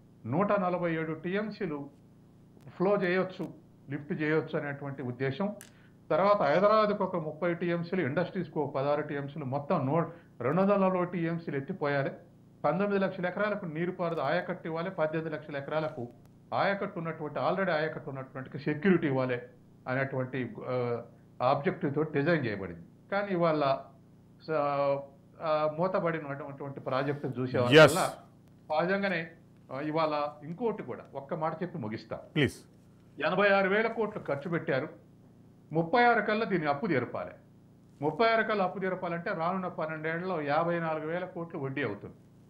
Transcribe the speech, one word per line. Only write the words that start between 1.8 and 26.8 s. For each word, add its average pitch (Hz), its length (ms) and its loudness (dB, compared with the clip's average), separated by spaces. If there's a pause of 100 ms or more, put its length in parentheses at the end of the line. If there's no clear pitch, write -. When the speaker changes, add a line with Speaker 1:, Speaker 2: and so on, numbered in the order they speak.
Speaker 1:
ఫ్లో 196 260 2
చేయొచ్చు, 180 580 0 (360)
లిఫ్ట్ 147 320 -6
చేయొచ్చు 156 380 2
అనేటువంటి 139 440 -8
ఉద్దేశం. 135 520 -2 (540)
తర్వాత 196 320 6
హైదరాబాద్కు 202 640 6
ఒక 185 120 -2
ముప్పై 160 380 -2
టీఎంసీలు, 170 480 -2
ఇండస్ట్రీస్కు 165 600 -2
ఒక 139 140 -4
పదహారు 143 260 2
టీఎంసీలు, 143 440 -6
మొత్తం 139 400 0
నూ-, 160 200 2 (360)
రెండు 151 200 2
వందల 196 140 6
నలభై 185 300 2
టీఎంసీలు 165 520 -2
ఎత్తిపోయాలి. 143 540 -2 (520)
పంతొమ్మిది 190 420 2
లక్షల 175 200 -4
ఎకరాలకు 196 400 -2
నీరు 165 260 -4
పారుదల 165 300 -4
ఆయకట్టు 175 460 -2
ఇవ్వాలి, 165 220 -4
పద్దెనిమిది 160 460 -2
లక్షల 147 220 -10
ఎకరాలకు 143 520 -4 (440)
ఆయకట్టు 190 460 0
ఉన్నటువంటి, 151 400 -6
already 175 320 0
ఆయకట్టు 151 380 -4
ఉన్నటువంటి 131 500 -10
సెక్యూరిటీ 160 480 4
ఇవ్వాలి 127 340 0 (460)
అనేటువంటి, 127 680 -2 (100)
ఆ, 120 380 -2 (380)
ఆబ్జెక్టివ్ 143 540 2
తోటి 151 240 0
డిజైన్ 151 260 2
చేయబడింది. 95 360 -6 (300)
కానీ 202 220 -2
ఇవాళ 151 440 2 (720)
స-, 143 520 2 (420)
ఆ, 151 380 2
మూతబడినటువంటి 151 1000 -2
ప్రాజెక్టు 143 480 -2